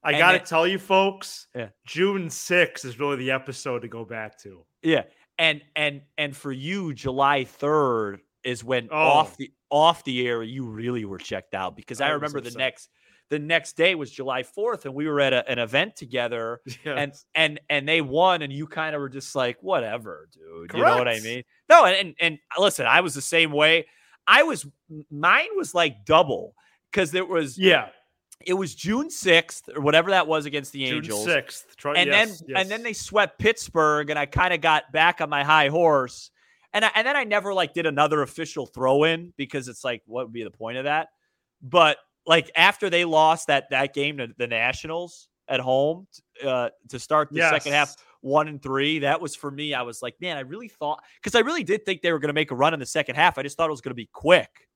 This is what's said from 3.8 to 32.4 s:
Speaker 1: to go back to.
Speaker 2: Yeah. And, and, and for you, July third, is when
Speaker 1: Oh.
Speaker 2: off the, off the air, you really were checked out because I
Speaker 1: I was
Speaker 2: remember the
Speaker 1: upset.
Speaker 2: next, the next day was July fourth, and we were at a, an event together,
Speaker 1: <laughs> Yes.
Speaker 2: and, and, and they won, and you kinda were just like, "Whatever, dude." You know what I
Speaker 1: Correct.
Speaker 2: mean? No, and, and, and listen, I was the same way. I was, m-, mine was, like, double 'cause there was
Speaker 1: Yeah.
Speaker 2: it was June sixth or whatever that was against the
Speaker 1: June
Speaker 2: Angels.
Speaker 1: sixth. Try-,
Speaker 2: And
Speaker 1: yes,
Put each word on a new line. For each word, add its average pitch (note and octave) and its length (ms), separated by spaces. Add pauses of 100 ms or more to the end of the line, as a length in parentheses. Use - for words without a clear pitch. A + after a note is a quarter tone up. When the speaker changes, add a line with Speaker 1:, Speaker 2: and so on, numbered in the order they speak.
Speaker 1:
to A#2+ 40
go A2+ 160
back A2 360
to. F#2 260 (160)
Speaker 2:
Yeah. D#3 220 (360)
And, D3+ 220 (160)
and, C#3+ 240 (160)
and C#3+ 180
for C#3+ 160
you, D#3+ 420
July C3+ 520
third, B2 760 (240)
is B2 200
when A#2+ 280
Speaker 1:
Oh. D#3 60
Speaker 2:
off D#3 400
the, - 140 (180)
off D#3 340
the B2 240
air, A#2 160
you B2+ 220
really A2+ 400
were G2 120
checked - 380
out F#2+ 200
because A2+ 260
I C#3+ 60
Speaker 1:
I - 20
was D3+ 120
Speaker 2:
remember C#3+ 200
the A#2+ 80
Speaker 1:
upset. A#2+ 100
Speaker 2:
next, C3 300 (400)
the D3+ 100
next D#3 380
day F3 180
was C#3+ 160
July C3 320
fourth, G#3+ 420
and C3+ 80
we D3 140
were D3 140
at C3+ 120
a, B2 160
an B2 100
event C3+ 360
together, A#2+ 680
Speaker 1:
<laughs> - 20
Yes. B2 200
Speaker 2:
and, C#3+ 280 (200)
and, D3+ 260 (100)
and C#3+ 180
they D#3+ 140
won, D#3+ 400
and C#3 120
you D3+ 140
kinda D#3 320
were C#3 100
just C3 260
like, B2 280
"Whatever, A2 680
dude." E2 400
You - 100
know A#2+ 140
what B2 100
I A#2 60
Speaker 1:
Correct. A2 100
Speaker 2:
mean? A#2+ 200 (260)
No, D#4 160
and, F#3 100
and, F#3+ 240
and D#3+ 200 (200)
listen, F#3 260
I C#3+ 160
was D#3 140
the C3+ 60
same E3 300
way. D#3 360 (400)
I A#3+ 160
was, F3+ 220 (260)
m-, D3+ 180
mine F3+ 460
was, F#4 180
like, C#3 320
double D#3 480 (380)
'cause F#3 200
there F#3 140
was D#3+ 320
Speaker 1:
Yeah. E3 320 (560)
Speaker 2:
it F3+ 80
was F#3+ 220
June B3 340
sixth - 640
or D3+ 80
whatever D#3+ 300
that F3+ 160
was D#3 180
against C#3+ 280
the C3+ 120
Speaker 1:
June B2+ 120
Speaker 2:
Angels. G#2+ 260
Speaker 1:
sixth. - 540
Try-, D3 180
Speaker 2:
And F3+ 140
Speaker 1:
yes, G3+ 320